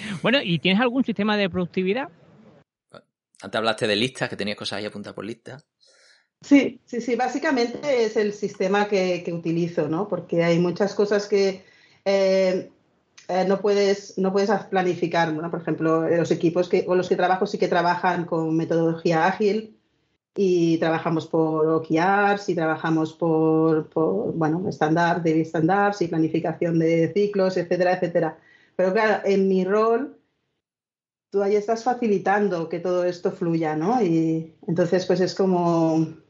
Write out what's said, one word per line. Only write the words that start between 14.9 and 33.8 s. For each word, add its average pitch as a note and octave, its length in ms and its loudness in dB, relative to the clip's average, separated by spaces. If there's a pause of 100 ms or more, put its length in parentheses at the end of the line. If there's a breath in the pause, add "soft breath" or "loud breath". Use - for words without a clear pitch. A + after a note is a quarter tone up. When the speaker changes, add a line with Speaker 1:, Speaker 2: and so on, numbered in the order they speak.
Speaker 3:
¿no? E3 180 -6
Por E3 100 -6
ejemplo, D#3+ 460 0
eh, E3 100 2
los E3 140 2
equipos F3 380 0
que, F#3 160 2
con F3+ 120 2
los F3+ 120 0
que F#3+ 60 2
trabajo F#3 300 0
sí F#3 140 -4
que F3+ 80 0
trabajan F3 580 0
con D#3+ 320 -2
metodología E3 680 0
ágil G#3 500 -2 (600)
y F3 420 4
trabajamos D#3+ 480 0
por D#3+ 400 2
O D#3+ 140 2
K G3 540 2
Rs G3+ 140 -6
y E3+ 60 0
trabajamos D#3+ 580 -2
por, D#3+ 760 2
por, F3+ 440 -2
bueno, E3 340 -2
estándar, E3+ 560 0
daily D#3+ 220 0
stand-ups G3 560 0
y E3 80 -2
planificación E3 680 -2
de E3 360 2
ciclos, G3+ 420 0
etcétera, F3+ 380 0
etcétera. E3+ 440 -2 (380 soft breath)
Pero F#3 160 0
claro, G#3+ 320 2
en G3 240 2
mi F#3 160 2
rol, A3+ 560 0 (1120)
tú G3 100 0
ahí G3+ 140 2
estás A3+ 300 -2
facilitando G3+ 840 0
que E3+ 140 -6
todo F3+ 240 0
esto F3+ 260 -2
fluya, E3 460 -2
¿no? G#3+ 260 2